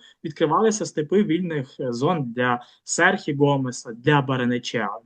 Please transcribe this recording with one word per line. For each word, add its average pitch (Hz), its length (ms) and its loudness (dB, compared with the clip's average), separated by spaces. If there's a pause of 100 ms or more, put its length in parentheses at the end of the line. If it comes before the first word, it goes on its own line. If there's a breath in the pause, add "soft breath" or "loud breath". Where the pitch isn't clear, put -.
(240 loud breath)
відкривалися 170 640 0
степи 170 360 0
вільних, 160 580 -2
е, 127 120 -4
зон 135 400 -2
для 123 280 0 (240 loud breath)
Серхі 180 500 0
Гомеса, 135 580 0
для 135 300 2
Баренечеа. 123 640 -2 (180)